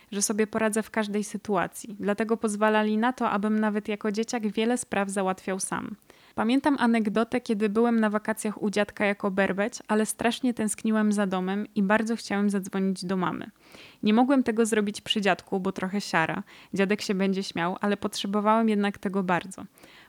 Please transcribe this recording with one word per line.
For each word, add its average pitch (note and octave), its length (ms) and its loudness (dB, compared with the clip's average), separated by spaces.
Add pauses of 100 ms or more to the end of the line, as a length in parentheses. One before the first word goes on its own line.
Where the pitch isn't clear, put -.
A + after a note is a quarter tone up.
(120)
że G3+ 100 -2
sobie G#3+ 260 0
poradzę A3 360 0
w - 80 -12
każdej G#3 320 -2
sytuacji. G3+ 760 -4
Dlatego G#3 380 0
pozwalali G#3+ 600 2
na B3 160 2
to, A#3 160 -2
abym G#3+ 300 0
nawet G#3+ 280 0
jako G#3+ 240 -4
dzieciak A3 360 -2
wiele A3+ 300 0
spraw G3 320 -2
załatwiał F#3+ 500 -2
sam. - 360 -6 (400)
Pamiętam C4 440 2
anegdotę, A3+ 640 2
kiedy G#3+ 280 0
byłem A#3 300 2
na G#3+ 100 2
wakacjach G#3 520 -4
u G#3+ 80 0
dziadka G#3 360 -2
jako G3+ 260 0
berbeć, G3 420 0 (140)
ale G#3+ 180 2
strasznie A#3 480 -2
tęskniłem G#3+ 580 0
za G3+ 160 0
domem F#3+ 380 -2 (100)
i G3+ 80 2
bardzo A3 320 2
chciałem G3+ 340 0
zadzwonić F#3+ 560 -2
do F#3+ 120 0
mamy. F3+ 340 -4 (520)
Nie G#3+ 100 4
mogłem B3+ 300 6
tego A3+ 220 2
zrobić G#3+ 360 -2
przy - 200 -2
dziadku, F#3+ 380 0
bo F#3+ 120 -2
trochę F#3+ 300 -4
siara. D#3+ 420 0 (300)
Dziadek G3 280 0
się G#3 140 -2
będzie G3 280 0
śmiał, F3 380 -2
ale G3+ 160 0
potrzebowałem G#3+ 720 2
jednak G3+ 280 2
tego G3 260 -2
bardzo. F3+ 420 -2 (440)